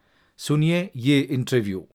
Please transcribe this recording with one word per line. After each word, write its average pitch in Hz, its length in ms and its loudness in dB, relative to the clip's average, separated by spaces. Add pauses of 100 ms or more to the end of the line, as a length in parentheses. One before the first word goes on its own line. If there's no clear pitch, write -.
(380)
सुनिए 165 600 0
ये 139 220 4
इंटरव्यू। 117 760 -2